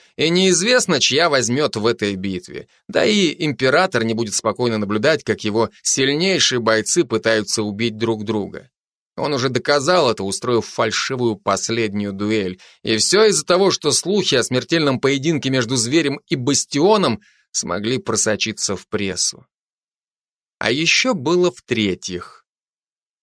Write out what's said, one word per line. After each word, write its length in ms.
И 140
неизвестно, 720
чья 300
возьмёт 460
в 120
этой 280
битве. 520
Да 160
и 320
император 580
не 100
будет 220
спокойно 420
наблюдать, 460
как 200
его 260
сильнейшие 800
бойцы 440
пытаются 600
убить 340
друг 260
друга. 460
Он 160
уже 160
доказал 600
это, 120
устроив 420
фальшивую 680
последнюю 800
дуэль. 460
И 140
всё 280
из-за 200
того, 260
что 200
слухи 440
о 80
смертельном 560
поединке 500
между 260
зверем 520
и 80
бастионом 880
смогли 460
просочиться 800
в 120
прессу. 580
А 120
ещё 440
было 360
в-третьих. 920